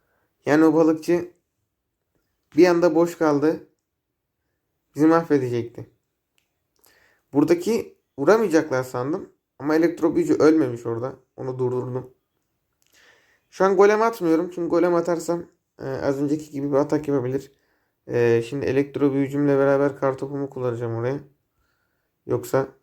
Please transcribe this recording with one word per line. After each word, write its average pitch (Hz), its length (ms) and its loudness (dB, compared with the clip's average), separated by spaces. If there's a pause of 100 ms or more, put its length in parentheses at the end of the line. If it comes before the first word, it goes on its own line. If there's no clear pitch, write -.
(460)
Yani 151 180 4
o 160 100 4
balıkçı 165 580 0 (1200)
bir 180 100 8
anda 170 280 4
boş 170 240 2
kaldı. 156 480 0 (1300)
Bizi 143 120 2
mahvedecekti. 135 840 0 (1400)
Buradaki 170 680 0 (200)
vuramayacaklar 156 640 2
sandım. 127 500 -8 (260)
Ama 143 160 -2
elektro 165 400 0
büyücü 151 200 0
ölmemiş 139 520 2
orada. 117 300 -6 (200)
Onu 131 220 -10
durdurdum. 123 560 -6 (1400)
Şu - 140 -2
an 190 120 2
golem 208 260 6
atmıyorum. 180 520 0
Çünkü 170 140 -6
golem 170 260 0
atarsam, 170 520 -4 (320)
e, - 60 -14
az 135 380 -4
önceki 151 280 -4
gibi 143 220 -6
bir 139 40 0
atak 147 320 -2
yapabilir. 131 440 -4 (560)
E, 120 340 2
şimdi 123 240 -6
elektro 139 460 0
büyücümle 139 460 0
beraber 139 380 2
kartopumu 139 540 -6
kullanacağım 120 440 -6
oraya. 123 260 -6 (1040)
Yoksa 123 420 -4 (140)